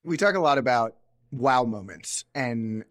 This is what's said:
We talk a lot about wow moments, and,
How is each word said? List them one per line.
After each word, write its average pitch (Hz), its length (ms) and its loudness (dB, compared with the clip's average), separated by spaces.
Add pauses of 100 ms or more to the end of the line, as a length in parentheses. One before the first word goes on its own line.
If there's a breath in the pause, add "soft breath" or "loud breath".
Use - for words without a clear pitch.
We 165 120 -2
talk 196 200 2
a 185 40 0
lot 143 180 4
about 120 360 2 (380)
wow 127 320 2
moments, 98 600 -8 (120)
and, 113 540 -4